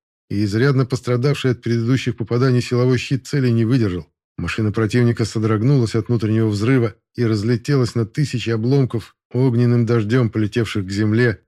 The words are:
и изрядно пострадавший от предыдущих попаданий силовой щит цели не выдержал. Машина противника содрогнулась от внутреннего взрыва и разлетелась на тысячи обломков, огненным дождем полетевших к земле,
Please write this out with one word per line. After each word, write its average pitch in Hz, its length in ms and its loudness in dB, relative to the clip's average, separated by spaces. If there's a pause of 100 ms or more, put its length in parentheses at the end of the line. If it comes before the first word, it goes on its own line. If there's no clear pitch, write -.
(300)
и 104 160 -2
изрядно 127 400 2
пострадавший 127 680 -2
от 117 100 -4
предыдущих 117 540 -2
попаданий 123 460 0
силовой 123 380 0
щит - 280 -6
цели 131 220 0
не 117 160 2
выдержал. 107 420 0 (300)
Машина 104 340 -2
противника 117 540 0
содрогнулась 113 720 0
от 110 120 -2
внутреннего 110 400 0
взрыва 110 480 0 (200)
и 123 100 -2
разлетелась 113 720 0
на 117 100 0
тысячи 113 460 -4
обломков, 120 640 0 (160)
огненным 120 540 2
дождем 113 440 2
полетевших 107 560 -2
к 95 60 -8
земле, 107 560 0